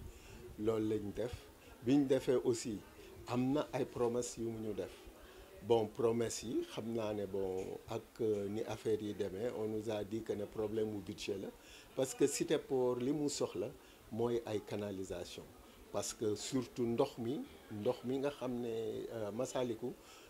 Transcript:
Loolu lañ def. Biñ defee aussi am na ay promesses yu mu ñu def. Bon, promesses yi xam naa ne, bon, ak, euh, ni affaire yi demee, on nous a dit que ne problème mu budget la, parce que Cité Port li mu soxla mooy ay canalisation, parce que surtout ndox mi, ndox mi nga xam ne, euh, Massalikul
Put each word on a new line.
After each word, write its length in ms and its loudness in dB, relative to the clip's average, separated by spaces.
Loolu 300 4
lañ 260 0
def. 200 -2
Biñ 240 8
defee 360 6
aussi 340 2
am 240 4
na 200 2
ay 120 0
promesses 540 0
yu 120 -4
mu 80 -6
ñu 60 -2
def. 160 -4
Bon, 240 8
promesses 560 2
yi 200 0
xam 220 -4
naa 200 0
ne, 120 0
bon, 380 0
ak, 320 -6
euh, 280 2
ni 160 -2
affaire 360 0
yi 140 -2
demee, 440 -2
on 100 0
nous 220 -2
a 120 0
dit 200 -2
que 100 -2
ne 140 -2
problème 440 0
mu 100 -4
budget 400 -4
la, 80 -6
parce 200 0
que 120 6
Cité 320 0
Port 380 2
li 160 2
mu 160 0
soxla 400 -2
mooy 340 2
ay 220 -2
canalisation, 800 -6
parce 220 -2
que 200 0
surtout 500 -2
ndox 340 4
mi, 220 -2
ndox 340 0
mi 140 0
nga 120 0
xam 300 -4
ne, 80 -2
euh, 180 -4
Massalikul 640 -2